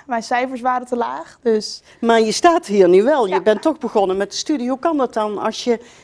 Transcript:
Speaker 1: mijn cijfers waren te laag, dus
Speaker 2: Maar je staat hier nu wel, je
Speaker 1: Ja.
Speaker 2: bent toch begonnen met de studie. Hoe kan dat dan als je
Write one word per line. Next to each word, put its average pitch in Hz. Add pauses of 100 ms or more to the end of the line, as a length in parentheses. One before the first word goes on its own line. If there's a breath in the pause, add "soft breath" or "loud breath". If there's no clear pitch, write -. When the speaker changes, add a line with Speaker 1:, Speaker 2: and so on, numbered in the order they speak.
Speaker 1:
mijn 233
cijfers 254
waren 254
te 247
laag, 240
dus 220 (180 loud breath)
Speaker 2:
Maar 226
je 220
staat 339
hier 196
nu 185
wel, 254
je 262
Speaker 1:
Ja. 190
Speaker 2:
bent 214
toch 311
begonnen 202
met 202
de -
studie. 247
Hoe 262
kan 330
dat 254
dan 214
als -
je 233 (180 loud breath)